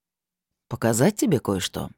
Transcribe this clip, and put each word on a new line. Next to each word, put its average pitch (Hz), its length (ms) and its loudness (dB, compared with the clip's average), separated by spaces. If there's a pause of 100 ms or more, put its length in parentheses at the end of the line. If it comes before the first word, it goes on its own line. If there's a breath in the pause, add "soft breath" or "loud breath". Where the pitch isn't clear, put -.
(680)
«Показать 120 480 0
тебе 180 240 2
кое-что?» 87 580 -4